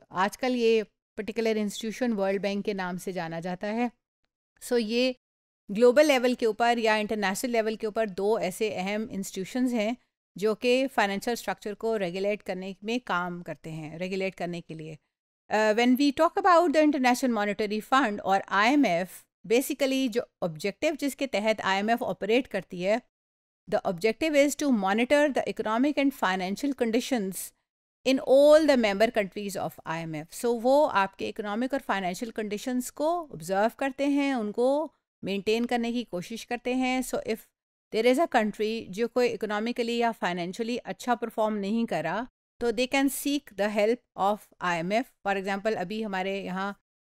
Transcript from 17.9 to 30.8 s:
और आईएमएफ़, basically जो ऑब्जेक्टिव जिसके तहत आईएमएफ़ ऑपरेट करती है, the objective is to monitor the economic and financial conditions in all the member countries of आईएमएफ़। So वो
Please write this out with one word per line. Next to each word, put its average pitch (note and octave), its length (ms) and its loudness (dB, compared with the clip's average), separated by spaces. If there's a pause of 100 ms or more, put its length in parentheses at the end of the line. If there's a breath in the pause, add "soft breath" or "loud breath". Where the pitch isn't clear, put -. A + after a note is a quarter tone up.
और F#3+ 280 2
आईएमएफ़, G3+ 720 4 (240)
basically C4 640 0
जो G#3+ 200 -4 (140)
ऑब्जेक्टिव F#3 520 -2
जिसके C4+ 320 -4
तहत G#3+ 340 0
आईएमएफ़ G#3 420 0
ऑपरेट G#3+ 440 0
करती F3+ 340 -8
है, G#3+ 200 0 (720)
the - 140 -2
objective A3 480 0
is C#4+ 300 4
to C#4+ 160 2
monitor B3 540 2
the - 140 -2
economic A3+ 500 0
and C#4 220 2
financial F#3+ 600 -2
conditions A3 720 -2 (540)
in C4 120 4 (100)
all D4 380 8
the C#4 160 6
member G#3+ 340 2
countries G3 520 -4
of - 160 -16
आईएमएफ़। E3 460 -8
So A#3+ 300 -2
वो C#4 240 6